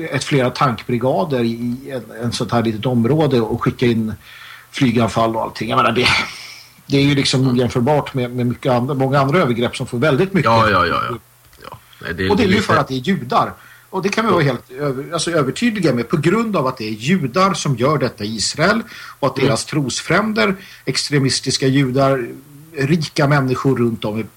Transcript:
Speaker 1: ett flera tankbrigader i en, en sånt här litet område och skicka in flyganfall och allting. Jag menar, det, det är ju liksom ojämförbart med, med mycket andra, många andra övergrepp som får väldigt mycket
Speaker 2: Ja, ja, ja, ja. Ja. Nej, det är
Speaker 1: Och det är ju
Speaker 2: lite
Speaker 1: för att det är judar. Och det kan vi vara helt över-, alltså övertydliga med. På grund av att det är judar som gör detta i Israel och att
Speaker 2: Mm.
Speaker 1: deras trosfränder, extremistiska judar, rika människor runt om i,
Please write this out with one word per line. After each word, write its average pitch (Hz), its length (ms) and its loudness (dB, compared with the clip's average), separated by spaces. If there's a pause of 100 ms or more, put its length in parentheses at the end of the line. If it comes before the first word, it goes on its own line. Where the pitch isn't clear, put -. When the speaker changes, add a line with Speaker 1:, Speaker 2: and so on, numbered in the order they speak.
(120)
Speaker 1:
ett 139 120 -2
flera 127 260 2
tankbrigader 131 920 0
i 120 480 -4
en, 113 320 -10
en 120 80 -2
sånt 113 200 -6
här 117 120 2
litet 107 220 -2
område 127 560 2
och 113 220 -2
skicka 131 220 0
in 113 280 0 (580)
flyganfall 113 640 2
och 113 60 -2
allting. 107 280 -6
Jag 123 80 2
menar, 123 140 4
det, 120 160 2 (800)
det 139 120 0
är 139 40 4
ju 143 140 4
liksom 135 320 2
ojämförbart 123 640 0
med, 123 180 -2
med 123 160 -2
mycket 123 240 -2
andra, 123 220 0
många 135 260 2
andra 139 200 2
övergrepp 120 380 0
som 127 100 -6
får 123 100 -6
väldigt 156 360 2
mycket 127 180 2
Speaker 2:
Ja, 110 180 4
ja, 90 160 4
ja, 78 240 0
ja. 120 80 -8 (460)
Ja. - 140 -18 (240)
Nej, - 120 -8
det 95 120 -4
är 95 60 2
Speaker 1:
Och - 60 4
det 240 60 2
är 196 40 2
ju - 40 4
Speaker 2:
lite 196 120 4
Speaker 1:
för - 140 2
att 139 100 0
det 135 80 -4
är 127 40 -2
judar. 131 540 0 (360)
Och 190 120 -6
det 190 80 -2
kan 220 160 -2
vi 214 60 2
vara 170 120 4
helt 123 280 -2
över-, 143 420 -6
alltså 165 180 -4
övertydliga 160 600 0
med. 120 160 -2
På 175 80 0
grund 202 380 2
av 139 120 0
att 127 100 -4
det 107 100 -6
är 110 40 -4
judar 151 640 0
som 143 220 -2
gör 135 220 2
detta 117 260 -2
i 110 120 -4
Israel 202 460 0 (380)
och 143 80 0
att - 100 -2
Speaker 2:
Mm. 131 100 2
Speaker 1:
deras - 180 0
trosfränder, 196 920 0 (300)
extremistiska 135 840 0
judar, 135 600 2 (500)
rika 147 500 0
människor 131 500 2
runt 113 280 0
om 107 140 -4
i, 107 60 -6 (120)